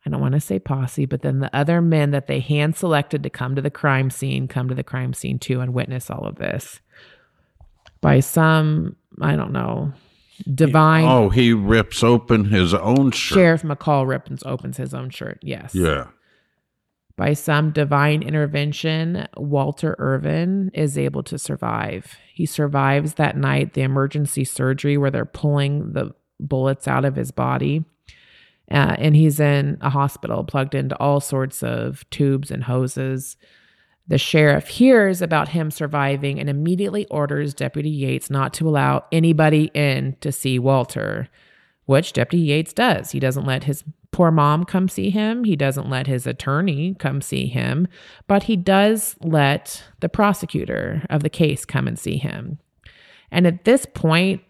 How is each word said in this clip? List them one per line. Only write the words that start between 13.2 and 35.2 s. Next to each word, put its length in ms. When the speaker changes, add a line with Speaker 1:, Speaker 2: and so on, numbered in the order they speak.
Speaker 1:
Sheriff 280
McCall 440
rips, 380
opens 320
his 160
own 160
shirt, 320
yes. 320
Speaker 2:
Yeah. 340
Speaker 1:
By 140
some 400
divine 500
intervention, 1040
Walter 600
Irvin 760
is 240
able 260
to 160
survive. 800
He 120
survives 680
that 240
night, 360
the 100
emergency 600
surgery 540
where 120
they're 140
pulling 720
the 200
bullets 480
out 160
of 100
his 160
body. 540
Uh, 300
and 160
he's 240
in 400
a 100
hospital, 540
plugged 320
into 240
all 220
sorts 420
of 460
tubes 420
and 140
hoses. 720
The 100
sheriff 500
hears 540